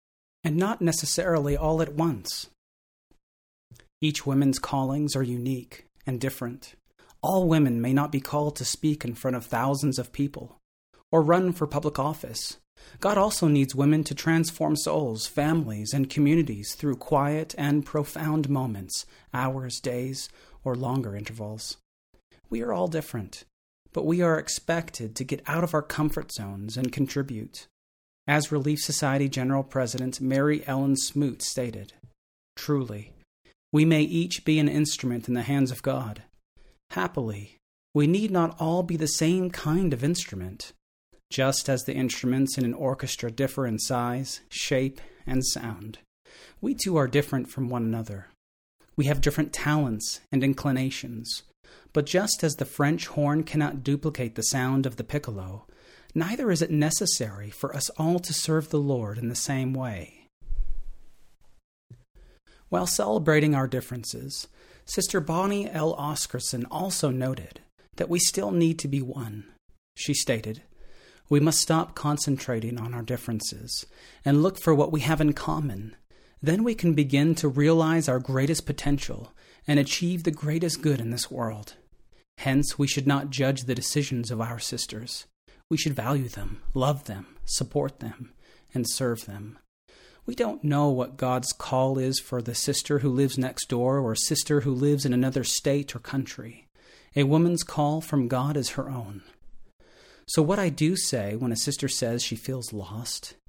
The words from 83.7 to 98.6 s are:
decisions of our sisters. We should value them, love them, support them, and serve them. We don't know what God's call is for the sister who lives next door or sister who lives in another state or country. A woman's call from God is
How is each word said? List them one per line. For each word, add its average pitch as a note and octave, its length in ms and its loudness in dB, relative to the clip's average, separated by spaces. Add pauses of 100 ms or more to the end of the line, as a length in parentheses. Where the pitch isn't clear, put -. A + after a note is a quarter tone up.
decisions B2 560 -2
of A2 120 -2
our A2+ 160 -6
sisters. - 640 -8 (460)
We D#3+ 80 2
should D3 160 0
value C3 340 0
them, G2+ 320 -6 (140)
love C3+ 300 2
them, - 420 -12
support - 540 -2
them, A#2 340 -12 (400)
and B2 120 0
serve A#2+ 380 -2
them. G#2 340 -14 (680)
We B3 80 -6
don't A3+ 280 -2
know D3 280 4
what B2+ 260 0
God's B2+ 380 0
call C3 440 0
is C3 220 0
for B2 220 -4
the A#2 120 -6
sister - 440 0
who C3+ 100 2
lives C3+ 300 2
next B2+ 320 -4
door B2+ 300 2
or A#2 140 0
sister D3 460 0
who C#3 140 2
lives C#3+ 320 2
in B2 80 4
another B2+ 300 2
state C#3+ 520 0
or - 20 -12
country. - 720 -8 (480)
A C#3+ 80 6
woman's E3 400 4
call D#3 380 0
from C3 260 2
God C3+ 300 0
is B2+ 120 -2